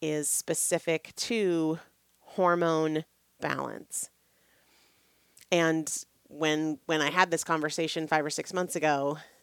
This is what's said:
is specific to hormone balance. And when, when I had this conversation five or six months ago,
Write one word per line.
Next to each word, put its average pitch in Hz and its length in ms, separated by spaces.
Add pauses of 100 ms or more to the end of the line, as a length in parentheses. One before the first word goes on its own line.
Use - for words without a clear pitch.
is 151 280
specific - 840
to 170 640 (400)
hormone 160 840 (360)
balance. - 680 (1400)
And 160 400 (360)
when, 151 580
when 156 160
I 143 80
had 180 220
this 165 120
conversation 160 640
five 156 160
or 147 60
six - 240
months 180 220
ago, 147 420 (260)